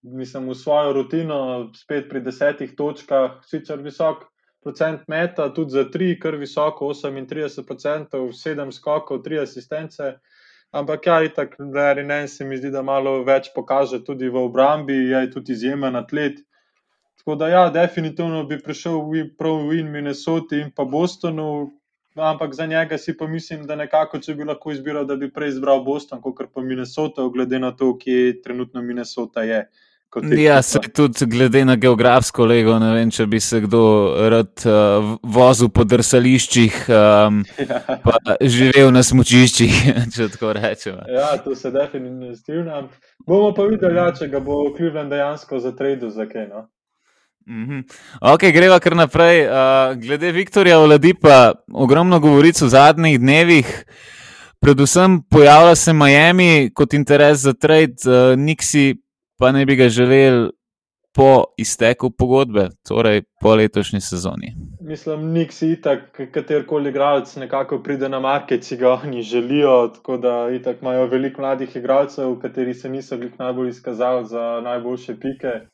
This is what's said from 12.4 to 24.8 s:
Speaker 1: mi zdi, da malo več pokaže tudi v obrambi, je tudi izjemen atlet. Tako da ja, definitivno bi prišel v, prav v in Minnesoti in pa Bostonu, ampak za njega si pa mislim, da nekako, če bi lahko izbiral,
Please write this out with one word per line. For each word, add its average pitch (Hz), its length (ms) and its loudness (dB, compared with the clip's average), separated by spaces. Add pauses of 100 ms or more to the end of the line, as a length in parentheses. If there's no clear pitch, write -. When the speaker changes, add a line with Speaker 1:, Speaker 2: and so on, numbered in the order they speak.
Speaker 1:
mi 135 120 -10
zdi, 135 140 -10
da 135 100 -8
malo 135 400 -4
več 135 300 -2
pokaže 131 500 -6
tudi 131 260 -12
v 123 120 -6
obrambi, 135 560 -2 (120)
je 131 220 -4
tudi 127 240 -14
izjemen 127 440 -6
atlet. 143 420 -8 (760)
Tako 151 220 -10
da 156 120 -4
ja, 180 200 4
definitivno 160 720 -4
bi 147 160 -10
prišel 160 440 -10
v, 156 300 -8
prav 160 320 -6
v 156 120 -4
in 156 140 -8
Minnesoti 147 680 -8
in 147 120 -10
pa 143 140 -8
Bostonu, 151 840 -8 (460)
ampak 156 360 -4
za 156 140 -10
njega 160 300 -4
si 156 160 -10
pa 160 140 -12
mislim, 160 360 -12
da 151 140 -12
nekako, 151 420 -4
če 151 160 -12
bi 147 100 -12
lahko 151 260 -12
izbiral, 143 340 -8